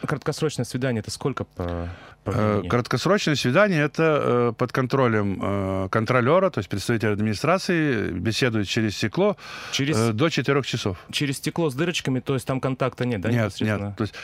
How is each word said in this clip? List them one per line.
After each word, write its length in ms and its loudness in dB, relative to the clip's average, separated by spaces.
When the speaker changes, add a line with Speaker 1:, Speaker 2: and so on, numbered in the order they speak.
Speaker 1:
краткосрочное 580 -2
свидание — 360 -2
это 100 -8
сколько 320 -4
по, 460 -4
по 80 -2
Speaker 2:
Э, 220 4
Speaker 1:
времени? 160 0
Speaker 2:
краткосрочное 640 2
свидание — 520 4
это, 160 0
э, 540 2
под 140 -2
контролем, 720 2
э, 480 -2
контролёра, 580 4
то 100 -2
есть 100 -6
представитель 400 0
администрации, 1040 0
беседует 560 0
через 280 0
стекло, 400 0
Speaker 1:
Через 260 0
Speaker 2:
э, 160 2
до 160 2
четырёх 360 0
часов. 320 -2
Speaker 1:
через 260 -2
стекло 320 -2
с 60 -8
дырочками, 440 -2
то 140 -4
есть 140 -4
там 140 -2
контакта 440 -2
нет, 160 -2
да, 80 -2
Speaker 2:
Нет, 120 2
Speaker 1:
непосредственно? 460 -2
Speaker 2:
нет. 100 -8
То 60 0
есть 100 -4